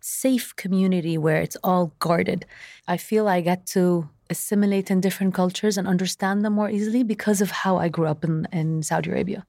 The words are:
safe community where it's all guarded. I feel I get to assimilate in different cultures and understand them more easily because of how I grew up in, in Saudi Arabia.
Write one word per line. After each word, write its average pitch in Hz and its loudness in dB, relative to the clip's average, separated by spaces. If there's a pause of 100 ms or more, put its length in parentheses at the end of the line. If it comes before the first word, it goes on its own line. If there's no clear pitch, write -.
safe - -2
community 185 0
where 156 2
it's - -4
all 180 2
guarded. 180 0 (440)
I 180 0
feel 214 0
I 180 2
get 180 0
to 175 2 (220)
assimilate 202 0
in 190 2
different 185 0
cultures 185 0
and 190 -2
understand 190 0
them 214 0
more 208 0
easily 214 0
because 214 0
of 180 -2
how 190 0
I 170 0
grew 160 0
up 156 -2
in, 160 -2
in 160 -2
Saudi 160 -2
Arabia. 190 -2